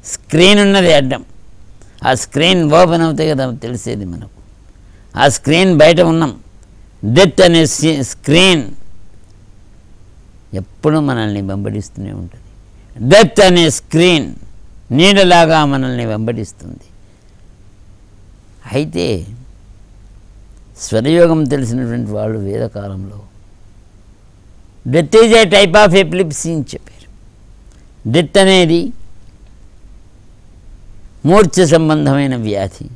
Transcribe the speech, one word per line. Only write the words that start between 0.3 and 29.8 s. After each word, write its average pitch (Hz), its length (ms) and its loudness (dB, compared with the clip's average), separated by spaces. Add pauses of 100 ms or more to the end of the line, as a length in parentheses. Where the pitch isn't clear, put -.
ఉన్నది 196 340 2
అడ్డం. 131 300 -2 (800)
ఆ 131 80 2
స్క్రీన్ 160 580 -2
ఓపెన్ 165 300 2
అవుతే 160 280 -2
కదా 131 200 -4
తెలిసేది 117 540 -10
మనకు. - 360 -14 (800)
ఆ 135 100 4
స్క్రీన్ 165 500 0
బయట 165 220 6
ఉన్నాం. 165 400 0 (640)
డెత్ 165 360 2
అనే 165 260 4
సి-, 156 360 -2
స్క్రీన్ 156 680 0 (1800)
ఎప్పుడూ 151 460 -4
మనల్ని 113 400 -4
వెంబడిస్తూనే 101 720 -10
ఉంటుంది. 92 320 -16 (680)
డెత్ 202 300 4
అనే 175 300 4
స్క్రీన్ 160 640 -2 (560)
నీడలాగా 170 760 4
మనల్ని 131 420 -4
వెంబడిస్తుంది. 110 800 -10 (1900)
అయితే 131 540 -4 (1500)
స్వరయోగం 160 640 0
తెలిసినటువంటి 120 680 -6
వాళ్ళు 107 280 -6
వేదకాలంలో 101 840 -10 (1700)
"Death 160 340 4
is 220 100 4
a 226 120 6
type 196 280 2
of 208 180 4
epilepsy" 175 580 -2
అని 160 120 -4
చెప్పారు. - 300 -14 (1200)
డెత్ 160 260 0
అనేది 180 540 2 (2250)